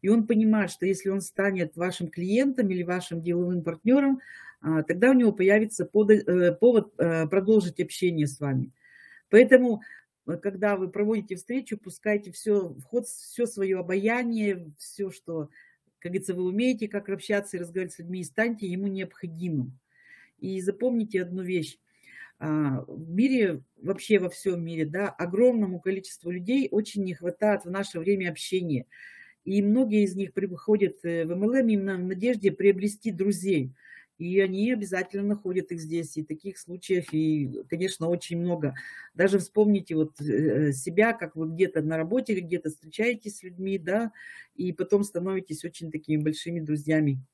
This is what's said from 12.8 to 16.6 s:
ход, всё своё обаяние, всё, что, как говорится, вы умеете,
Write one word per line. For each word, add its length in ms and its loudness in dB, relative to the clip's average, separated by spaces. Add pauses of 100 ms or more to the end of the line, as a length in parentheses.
ход, 240 -4
всё 400 -6
своё 340 -2
обаяние, 960 -2
всё, 320 -8
что, 380 -8 (500)
как 140 -10
говорится, 220 -4
вы 100 -4
умеете, 440 0